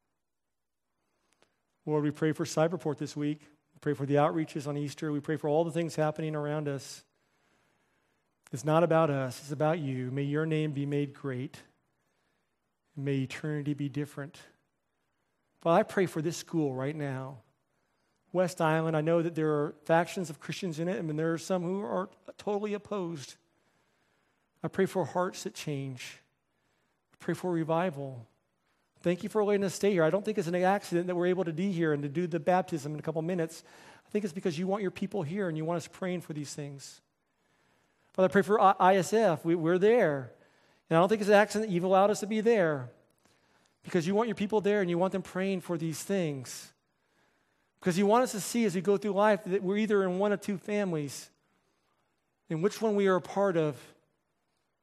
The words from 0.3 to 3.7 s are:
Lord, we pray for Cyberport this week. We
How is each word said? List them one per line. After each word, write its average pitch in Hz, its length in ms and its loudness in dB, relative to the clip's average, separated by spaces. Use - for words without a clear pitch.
Lord, 151 180 2
we 147 80 0
pray 156 220 0
for 170 100 -4
Cyberport 160 540 0
this 147 180 -8
week. 147 260 -2
We - 380 -20